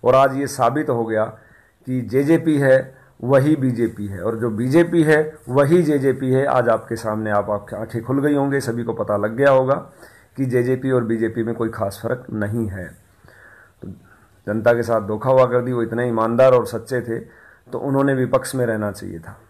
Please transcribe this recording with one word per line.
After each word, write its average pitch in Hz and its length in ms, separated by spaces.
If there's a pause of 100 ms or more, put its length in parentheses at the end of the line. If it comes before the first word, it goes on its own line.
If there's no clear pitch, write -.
और 123 120
आज 135 220
ये 139 120
साबित 135 400
हो 117 160
गया 110 200 (640)
कि 127 160
जेजेपी 147 540
है 131 400 (220)
वही 139 360
बीजेपी 117 520
है, 95 140
और 110 180
जो 120 100
बीजेपी 156 540
है 156 340 (120)
वही 143 340
जेजेपी 135 480
है। 131 160
आज 127 220
आपके 113 260
सामने 107 360
आप, 104 180
आपकी 101 260
आंखें 110 280
खुल 135 180
गई 147 120
होंगे, 139 280
सभी 120 220
को 117 100
पता 104 240
लग 107 180
गया 139 140
होगा 135 260 (600)
कि 135 80
जेजेपी 127 460
और 123 120
बीजेपी 113 400
में 117 120
कोई 113 140
खास 101 340
फर्क 131 280
नहीं 107 360
है। 92 180 (960)
तो - 60 (600)
जनता 110 260
के 117 100
साथ 113 180
धोखा 107 280
हुआ 131 160
कर 123 160
दी, 127 120
वो 120 100
इतने 117 240
ईमानदार 117 460
और 120 140
सच्चे 117 340
थे, 113 180
तो - 600
उन्होंने 139 340
विपक्ष 131 420
में 127 100
रहना 107 260
चाहिए 95 280
था। 90 180 (120)